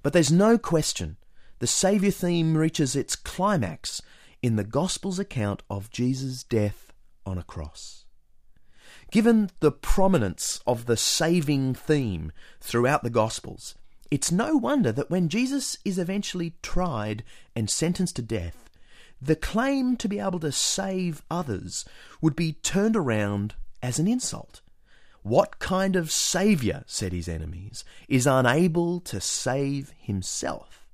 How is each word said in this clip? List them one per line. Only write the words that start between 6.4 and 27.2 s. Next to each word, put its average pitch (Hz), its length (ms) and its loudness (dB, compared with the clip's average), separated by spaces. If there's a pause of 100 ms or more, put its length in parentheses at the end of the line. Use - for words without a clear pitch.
death 104 480 -2 (340)
on 95 100 -4
a 85 60 -6
cross. - 640 -14 (1040)
Given 220 480 4
the 147 140 4
prominence - 960 2
of 120 180 0
the 117 100 2
saving 147 760 2
theme 104 560 -2 (300)
throughout 123 420 2
the 120 80 -2
Gospels, 110 640 -2 (340)
it's - 220 0
no 254 260 0
wonder 233 360 2
that 123 180 -4
when 175 180 2
Jesus 262 560 -2
is 190 140 -2
eventually 180 640 -4
tried 110 640 -2 (320)
and 110 120 -2
sentenced 175 480 -2
to 123 60 -6
death, 104 480 -8 (500)
the 139 140 2
claim 254 600 0
to 226 120 -4
be 202 120 -4
able 190 180 -2
to 160 140 -4
save 190 760 -2
others 113 560 -4 (360)
would 156 160 2
be 160 160 0
turned 214 420 0
around 107 640 0 (260)
as 123 160 -4
an 160 80 2
insult. - 540 -4 (640)
"What 120 360 2
kind 190 340 0
of 170 160 0
saviour," 147 800 2
said 92 240 -4
his 87 160 -4